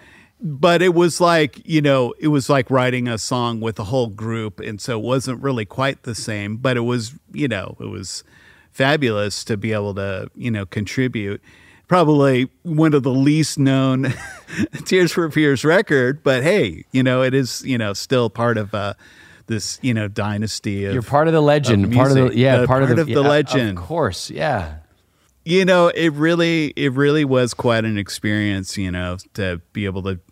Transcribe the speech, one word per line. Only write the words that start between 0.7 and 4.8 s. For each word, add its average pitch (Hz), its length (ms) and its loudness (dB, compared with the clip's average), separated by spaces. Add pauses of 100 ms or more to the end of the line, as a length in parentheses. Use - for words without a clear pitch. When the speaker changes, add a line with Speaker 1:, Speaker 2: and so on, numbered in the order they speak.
Speaker 1:
it 180 120 4
was 175 280 2
like, 165 440 2
you 156 160 0
know, 135 380 2
it 156 80 -2
was 143 220 2
like 139 200 2
writing 127 380 0
a 113 100 -4
song 120 440 -4
with 113 180 -6
a 107 60 -8
whole 120 220 -2
group, 110 520 -8
and 110 220 -10